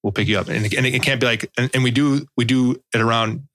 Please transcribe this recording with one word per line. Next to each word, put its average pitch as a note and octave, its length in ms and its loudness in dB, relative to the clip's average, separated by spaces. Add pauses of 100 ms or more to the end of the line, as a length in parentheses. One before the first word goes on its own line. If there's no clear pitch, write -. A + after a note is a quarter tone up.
we'll G#2 100 -2
pick G2+ 160 -2
you G#2 100 0
up." - 100 -4
And, G#2+ 260 -2
and C3 120 0
it B2+ 160 -2
can't C3+ 160 0
be B2 80 0
like, A2+ 300 -2
and, B2+ 160 0
and C3 100 2
we B2+ 80 2
do, C#3 360 2 (100)
we A#2+ 80 2
do B2+ 360 2 (120)
it A2+ 80 0
around, A2+ 540 0